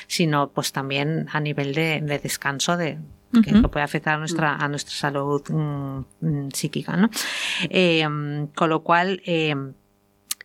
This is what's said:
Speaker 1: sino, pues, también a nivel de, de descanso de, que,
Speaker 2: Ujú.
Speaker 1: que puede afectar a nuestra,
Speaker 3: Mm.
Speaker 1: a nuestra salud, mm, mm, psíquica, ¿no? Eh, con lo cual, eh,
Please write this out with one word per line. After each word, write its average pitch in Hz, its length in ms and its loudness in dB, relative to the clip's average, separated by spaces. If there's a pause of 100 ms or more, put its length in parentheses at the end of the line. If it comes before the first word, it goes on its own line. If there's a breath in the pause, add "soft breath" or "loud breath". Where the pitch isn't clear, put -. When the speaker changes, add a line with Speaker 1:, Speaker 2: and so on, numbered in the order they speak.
Speaker 1:
sino, 151 460 2
pues, - 200 -4
también 143 600 -2
a 156 80 -2
nivel 147 340 -2
de, 160 280 0
de 147 160 -2
descanso 139 600 -2
de, 156 200 -4 (460)
que, 147 80 2
Speaker 2:
Ujú. 208 100 10
Speaker 1:
que - 60 6
puede 147 160 0
afectar 151 320 0
a - 20 -4
nuestra, 156 400 0
Speaker 3:
Mm. - 40 -2
Speaker 1:
a 147 60 0
nuestra 143 240 -6
salud, 143 480 0 (100)
mm, 143 480 -2 (220)
mm, 143 320 -2
psíquica, - 440 -4
¿no? 196 120 4 (600 loud breath)
Eh, 170 340 4 (540)
con 170 120 2
lo 160 140 2
cual, 180 420 2
eh, 160 300 0 (920)